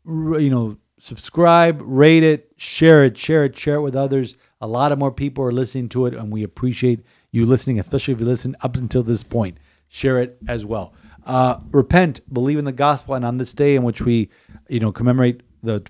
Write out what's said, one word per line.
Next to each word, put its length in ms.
r-, 320
you 100
know, 280
subscribe, 840
rate 400
it, 340
share 480
it, 140
share 260
it, 100
share 200
it 60
with 140
others. 400
A 60
lot 240
of 60
more 140
people 320
are 80
listening 380
to 180
it, 80
and 160
we 100
appreciate 640
you 120
listening, 340
especially 340
if 60
you 60
listen 360
up 140
until 280
this 200
point. 340
Share 320
it 180
as 180
well. 280
Uh, 340
repent, 500
believe 260
in 60
the 60
gospel, 440
and 80
on 140
this 160
day 220
in 80
which 180
we, 280
you 120
know, 120
commemorate 500
the 260